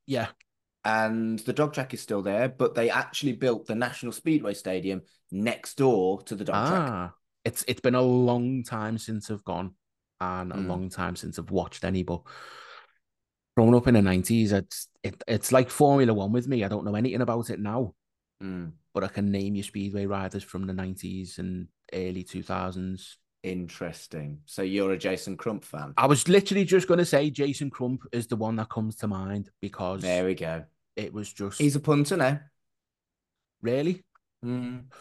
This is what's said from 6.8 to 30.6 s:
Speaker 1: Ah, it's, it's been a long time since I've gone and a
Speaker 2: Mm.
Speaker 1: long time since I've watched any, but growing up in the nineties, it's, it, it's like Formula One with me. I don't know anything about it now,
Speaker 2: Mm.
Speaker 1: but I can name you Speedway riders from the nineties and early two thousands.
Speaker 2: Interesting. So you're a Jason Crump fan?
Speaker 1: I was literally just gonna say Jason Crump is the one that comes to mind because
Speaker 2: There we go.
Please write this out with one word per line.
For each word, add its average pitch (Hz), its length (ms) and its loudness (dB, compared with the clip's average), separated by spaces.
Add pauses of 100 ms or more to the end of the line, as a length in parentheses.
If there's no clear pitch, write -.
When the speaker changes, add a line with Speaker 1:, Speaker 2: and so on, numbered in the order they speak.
Speaker 1:
Ah, 90 240 -6 (320)
it's, - 220 -4
it's 120 140 -4
been 123 140 4
a 127 60 4
long 123 640 4
time 110 340 -4
since 110 320 -8
I've 104 140 -6
gone 92 320 -6 (440)
and 92 320 -4
a - 40 -6
Speaker 2:
Mm. 95 120 -4
Speaker 1:
long 92 220 -4
time 90 260 -4
since 82 240 -10
I've 85 120 -8
watched 92 320 -2
any, 92 200 0
but 87 180 -4 (1300)
growing 117 200 8
up 120 120 6
in 120 80 8
the 107 60 8
nineties, 101 500 4
it's, - 360 -2 (160)
it, 101 240 -8
it's 123 240 0
like 127 180 6
Formula 139 440 6
One 101 180 0
with 123 160 0
me. 123 160 2
I 98 40 0
don't 104 180 -2
know 101 100 -2
anything 123 260 0
about 117 280 -2
it 92 100 -6
now, 104 340 -2 (480)
Speaker 2:
Mm. 90 300 -8 (220)
Speaker 1:
but 98 100 -2
I 98 40 -4
can 101 240 -2
name 98 240 -2
you 98 80 -4
Speedway 101 440 -6
riders 98 360 -4
from 95 240 -8
the 95 60 -6
nineties 92 640 -8
and 92 280 -6 (260)
early 92 300 -6
two 90 200 -10
thousands. 92 760 -6 (260)
Speaker 2:
Interesting. 85 1040 -8
So - 160 -10
you're 95 300 0
a 92 60 0
Jason 95 400 -4
Crump 107 280 -6
fan? 73 320 -12
Speaker 1:
I 117 80 4
was 143 220 4
literally 196 380 6
just 180 220 4
gonna 175 180 6
say 151 260 4
Jason 139 400 -2
Crump 127 400 -4
is 117 160 -4
the 120 80 -2
one 110 220 -2
that 110 120 -4
comes 110 280 -4
to 113 100 -4
mind 98 420 -4 (120)
because 95 420 -4
Speaker 2:
There 90 220 2
we 92 100 2
go. 80 300 -6 (300)